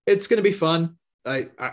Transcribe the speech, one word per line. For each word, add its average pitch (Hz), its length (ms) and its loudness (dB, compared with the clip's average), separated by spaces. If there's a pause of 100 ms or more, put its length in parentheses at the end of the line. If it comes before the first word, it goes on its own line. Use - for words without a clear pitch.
it's 196 200 2
gonna 226 140 2
be 202 100 4
fun. 165 440 0 (300)
I, 131 240 -6 (100)
I, 127 140 -6